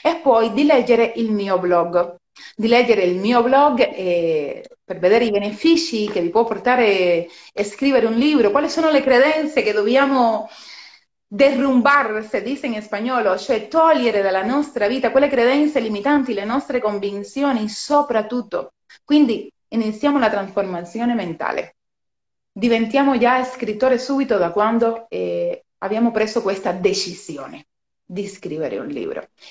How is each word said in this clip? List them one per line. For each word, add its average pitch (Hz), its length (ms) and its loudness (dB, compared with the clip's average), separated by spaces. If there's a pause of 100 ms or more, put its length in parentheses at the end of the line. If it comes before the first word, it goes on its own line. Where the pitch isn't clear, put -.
e 330 220 0
poi 226 300 4
di 277 100 0
leggere 240 540 4
il 226 140 -2
mio 196 280 0
blog, 175 560 0 (400)
di 214 120 -2
leggere 233 360 4
il 180 140 2
mio 233 260 2
blog, 277 360 4 (140)
eh, 165 720 -2 (220)
per 175 140 -10
vedere 220 260 4
i 214 60 -2
benefici 208 800 0
che 196 120 -4
vi 170 80 -2
può 226 160 2
portare 196 840 0 (260)
a 202 100 -4
scrivere 262 420 0
un 226 80 0
libro, 240 380 2
quali 302 180 0
sono 320 200 0
le 285 120 2
credenze 285 600 2
che 214 120 0
dobbiamo 240 760 2 (800)
derrumbar, 254 1000 2
se 208 160 -6
dice 269 260 -8
in 214 140 -6
spagnolo, 214 560 -2
cioè 214 300 -4
togliere 269 540 2
dalla 190 240 0
nostra 247 420 -2
vita 240 240 0
quelle 269 160 4
credenze 277 540 2
limitanti, 247 520 0
le 196 120 -6
nostre 247 340 -4
convinzioni, 208 880 -4
soprattutto. 247 1080 -4 (280)
Quindi - 480 2 (180)
iniziamo 226 500 -2
la 220 100 2
trasformazione 196 840 -4
mentale. - 600 -6 (840)
Diventiamo 233 640 0
già 254 240 2
scrittori 240 560 -2
subito 269 400 -2
da 170 120 0
quando, 226 580 0
eh, 175 560 -6 (120)
abbiamo 214 320 0
preso 214 320 -2
questa 190 300 -4
decisione 156 960 -6 (360)
di 196 240 -10
scrivere 156 520 -8
un - 80 -10
libro. 120 400 -8 (240)